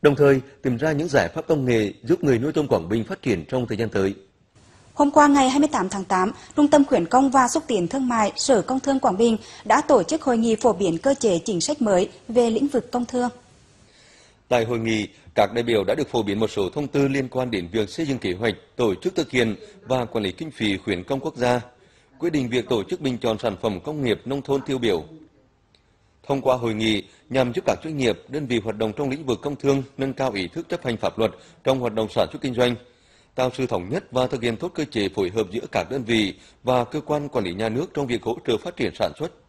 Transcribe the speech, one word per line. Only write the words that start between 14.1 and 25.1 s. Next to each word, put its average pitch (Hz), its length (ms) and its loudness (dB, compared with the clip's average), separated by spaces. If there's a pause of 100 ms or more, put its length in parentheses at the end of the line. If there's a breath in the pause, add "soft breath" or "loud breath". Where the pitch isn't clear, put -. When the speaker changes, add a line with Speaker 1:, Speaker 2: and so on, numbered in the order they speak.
Speaker 1:
Tại 120 180 2
hội 117 140 -4
nghị, 110 280 -2 (280 soft breath)
các 107 180 2
đại 117 100 -2
biểu 113 200 2
đã 101 120 0
được 143 140 -4
phổ 117 140 0
biến 101 160 -2
một 110 80 0
số 98 220 -2
thông 147 180 -6
tư 139 200 0
liên 135 220 -2
quan 127 220 -4
đến 90 200 -4
việc 107 180 -2
xây 165 160 -6
dựng 139 120 -4
kế 95 160 -4
hoạch, 107 220 -2 (200)
tổ 110 200 0
chức 185 200 -6
thực 160 160 -2
hiện 113 240 2 (260 loud breath)
và 123 240 -2
quản 107 180 -4
lý 92 80 -2
kinh 156 200 -12
phí 104 260 -2
khuyến 92 260 -4
công 139 160 -4
quốc 151 160 -8
gia, 123 260 2 (580 soft breath)
quyết 170 100 -2
định 139 200 -2
việc 117 200 -2
tổ 110 140 0
chức 180 180 -8
bình 127 160 -2
chọn 110 220 -2
sản 107 220 -2
phẩm 101 180 -2
công 147 240 -6
nghiệp 107 220 0
nông 135 160 -6
thôn 139 200 -2
tiêu 131 160 -4
biểu. 98 260 0 (1200)